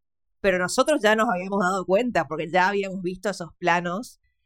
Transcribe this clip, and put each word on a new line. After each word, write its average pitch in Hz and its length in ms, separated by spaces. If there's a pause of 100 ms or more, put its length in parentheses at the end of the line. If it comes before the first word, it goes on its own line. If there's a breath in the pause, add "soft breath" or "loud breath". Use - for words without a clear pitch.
(420)
pero 185 160
nosotros 254 440
ya 214 140
nos 233 140
habíamos 196 300
dado 185 260
cuenta 185 420
porque 156 220
ya 180 180
habíamos 196 340
visto 185 280
esos 175 180 (100)
planos, 175 640 (260)